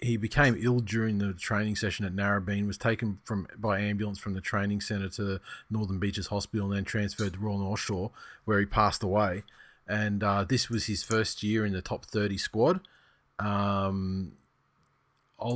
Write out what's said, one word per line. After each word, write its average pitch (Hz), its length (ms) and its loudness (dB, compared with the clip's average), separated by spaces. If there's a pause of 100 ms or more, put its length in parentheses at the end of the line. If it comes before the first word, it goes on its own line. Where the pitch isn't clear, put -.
he 120 160 2
became 117 420 4
ill 123 220 4
during 110 380 0
the 101 140 0
training 104 440 -2
session 104 280 -2
at 90 100 -2
Narrabeen, 101 520 0
was 98 100 -2
taken 110 480 0
from, 98 220 -4 (100)
by 104 240 0
ambulance 104 380 -2
from 101 160 -6
the 95 60 -4
training 101 400 0
centre 98 300 -2
to 98 300 -2 (300)
Northern 101 280 0
Beaches 98 280 -2
Hospital 101 400 -2
and 101 100 0
then 98 80 0
transferred 101 500 -2
to 95 40 -8
Royal 101 200 -2
North 98 220 -2
Shore, 98 300 -2 (340)
where 104 140 4
he 101 80 4
passed 101 360 4
away. 98 420 2 (440)
And, 104 360 0
uh, 101 200 2
this 117 240 0
was 113 180 -2
his 104 180 -2
first 110 380 0
year 107 220 2
in 98 80 0
the 92 80 -2
top - 260 -6
thirty 101 300 0
squad. 139 440 2 (580)
Um, 98 920 0 (1080)
I'll 120 160 -2